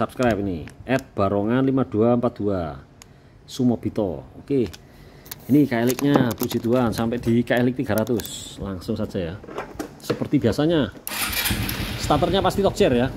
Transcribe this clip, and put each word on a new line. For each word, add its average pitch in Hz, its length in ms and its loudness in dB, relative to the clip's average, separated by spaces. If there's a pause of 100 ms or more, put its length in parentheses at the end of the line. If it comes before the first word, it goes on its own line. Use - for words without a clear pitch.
subscribe 113 400 0
ini. 90 240 -4 (240)
At 127 240 0
barongan 104 560 2
lima 131 160 2
dua 117 320 4
empat 120 160 0
dua. 85 480 -4 (640)
Sumobito. 110 800 -2 (160)
Oke. 120 320 0 (800)
Ini 143 160 6
Kailiknya, 127 640 2
puji 117 320 -4
Tuhan, 117 320 2
sampai 117 240 -2
di 117 240 2
Kailik 123 320 2
tiga 113 160 -2
ratus. 110 640 -2
Langsung 98 400 -6
saja 104 240 -6
ya. 85 140 -6 (680)
Seperti - 400 -2
biasanya, 143 480 2 (1120)
starternya 170 400 2
pasti 185 240 2
Tokcer 185 300 4
ya. 120 220 2